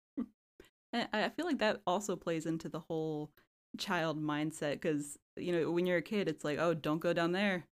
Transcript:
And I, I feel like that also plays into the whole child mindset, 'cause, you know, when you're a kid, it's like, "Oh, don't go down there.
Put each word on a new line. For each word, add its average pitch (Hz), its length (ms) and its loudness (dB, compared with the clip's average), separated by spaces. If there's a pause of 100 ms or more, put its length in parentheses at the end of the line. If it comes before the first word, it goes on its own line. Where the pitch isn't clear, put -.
(920)
And 233 180 -2
I, 214 140 2
I 226 40 0
feel 302 160 -4
like 311 140 2
that 214 260 2
also 185 300 0
plays 165 300 -2
into 160 240 -2
the 160 100 -6
whole 156 520 -4 (460)
child 165 440 0
mindset, 151 600 0
'cause, 147 360 -2 (180)
you - 160 -4
know, 160 200 2
when 175 140 2
you're 180 120 4
a 165 40 2
kid, 190 280 0
it's 156 160 -4
like, 147 140 0
"Oh, 165 140 4
don't 160 260 0
go 170 140 2
down 170 200 2
there. 190 340 0 (120)